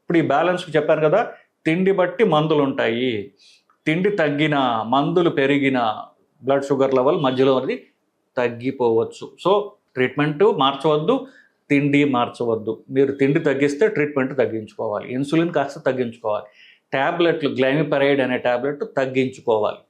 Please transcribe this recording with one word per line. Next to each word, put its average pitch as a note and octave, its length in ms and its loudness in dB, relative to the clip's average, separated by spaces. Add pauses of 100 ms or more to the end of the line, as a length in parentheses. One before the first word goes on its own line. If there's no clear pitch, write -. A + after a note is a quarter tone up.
ఇప్పుడు F3 160 0
ఈ D#3+ 40 4
బ్యాలెన్స్కి D#3+ 500 0
చెప్పాను D#3 300 2
కదా, E3+ 200 4 (440)
తిండి F#3 260 2
బట్టి F3+ 320 0
మందులు D#3 400 2
ఉంటాయి. A#2+ 480 -2 (720)
తిండి F3+ 240 0
తగ్గినా, D3 520 0 (220)
మందులు D#3+ 460 0
పెరిగినా C3+ 540 0 (600)
బ్లడ్ C#3 260 0
షుగర్ C3+ 240 2
లెవెల్ C#3 260 2
మధ్యలో C3 380 2
అది D#3 180 -4 (640)
తగ్గిపోవచ్చు. A#2 880 -2 (200)
So, F3+ 60 2 (420)
ట్రీట్మెంట్ D3 500 0
మార్చవద్దు, D#3+ 840 0 (420)
తిండి C#3+ 360 2
మార్చవద్దు. A#2 840 -2
మీరు C3+ 220 2
తిండి C#3 280 2
తగ్గిస్తే C#3+ 480 0
ట్రీట్మెంట్ C#3+ 500 -2
తగ్గించుకోవాలి, A2 760 -4
ఇన్సులిన్ E3 440 0
కాస్త C#3 220 -4
తగ్గించుకోవాలి. A#2 680 -4 (480)
టాబ్లెట్లు, D#3+ 560 0
గ్లైమిపరైడ్ C#3 720 2
అనే B2 160 -2
టాబ్లెట్ B2+ 460 -2 (140)
తగ్గించుకోవాలి. B2+ 800 -2 (120)